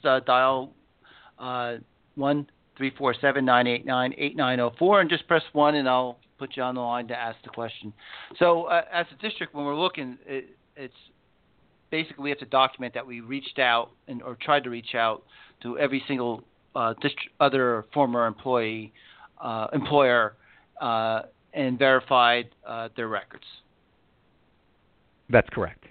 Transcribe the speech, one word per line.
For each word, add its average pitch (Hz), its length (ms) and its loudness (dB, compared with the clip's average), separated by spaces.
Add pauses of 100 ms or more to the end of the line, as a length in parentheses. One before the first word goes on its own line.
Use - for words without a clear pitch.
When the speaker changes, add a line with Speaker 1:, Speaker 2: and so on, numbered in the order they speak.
Speaker 1:
uh, 131 160 4
dial, 131 520 2 (640)
uh, 123 380 -6 (380)
one 143 320 0 (300)
three 135 200 -4
four 131 240 0
seven 139 240 2
nine 123 220 4
eight 120 180 -2
nine 127 340 -2
eight 143 180 -6
nine 127 240 0
oh 120 180 0
four 196 220 6
and 165 100 2
just 165 160 -2
press 165 160 2 (100)
one, 147 220 4
and 139 140 0
I'll 127 300 0 (200)
put 135 180 -14
you 131 60 -4
on 127 120 -2
the 127 60 -6
line 120 280 -4
to 120 80 -8
ask 117 260 -8
the - 80 -18
question. 110 420 -10 (460)
So, 170 260 4
uh, 170 180 2 (100)
as 175 140 -2 (100)
a - 60 -16
district, 208 320 -8
when 147 100 -6
we're 143 120 -4
looking, 156 500 -4
it, 135 300 -12 (200)
it's 135 180 -16 (960)
basically 156 320 -6
we 143 80 -4
have 139 80 -6
to 127 80 -14
document 131 480 0
that 123 120 -8
we 120 140 -14
reached 135 380 -8
out 120 320 2 (180)
and, 120 140 -10
or 123 180 -12
tried 143 240 2
to 127 60 -10
reach 120 240 -10
out 113 300 0 (380)
to 120 160 -6
every 135 280 0
single, 120 380 -2 (300)
uh, 113 260 0
dist-, - 140 -2 (240)
other 127 540 2
former 120 340 2
employee, 110 640 -2 (480)
uh, 113 320 -6
employer, 135 640 2 (460)
uh, 113 420 -2 (300)
and 127 260 -2
verified, 123 680 4 (200)
uh, 113 300 -10
their 113 120 -4
records. 98 360 -8 (1900)
Speaker 2:
That's 117 200 6
correct. - 400 -6